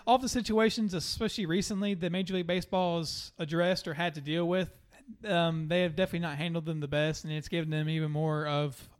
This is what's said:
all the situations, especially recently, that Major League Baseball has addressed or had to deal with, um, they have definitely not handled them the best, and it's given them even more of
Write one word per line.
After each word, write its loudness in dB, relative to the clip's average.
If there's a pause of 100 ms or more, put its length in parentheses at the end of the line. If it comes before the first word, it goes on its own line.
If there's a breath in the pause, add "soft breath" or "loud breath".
all 6
the -4
situations, 2
especially -2
recently, 0
that -2
Major -2
League -2
Baseball 0
has -6
addressed 0
or -4
had -2
to -8
deal 0
with, 0 (560)
um, 2
they 2
have 0
definitely 0
not -4
handled -2
them -2
the -4
best, 0
and -6
it's -6
given -2
them 0
even 0
more 0
of -2 (100)